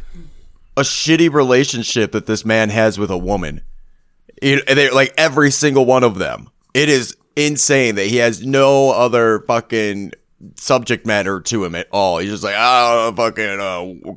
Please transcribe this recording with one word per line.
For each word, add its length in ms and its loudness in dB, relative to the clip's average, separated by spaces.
a 40 4
shitty 520 0
relationship 800 0
that 160 -4
this 180 -2
man 240 2
has 300 0
with 100 -2
a 80 -2
woman. 440 -4
You, 200 2
they, 280 4
like, 260 2
every 320 2
single 360 2
one 180 4
of 160 2
them. 300 -8
It 140 2
is 280 0
insane 600 0
that 120 -2
he 100 0
has 280 0
no 460 4
other 560 2
fucking 640 -4
subject 520 -2
matter 340 0
to 240 -4
him 80 -8
at 180 -8
all. 280 0
He's 100 -6
just 140 -8
like, 140 -4
"Ah, 580 2
fucking, 440 -4
uh, 580 -10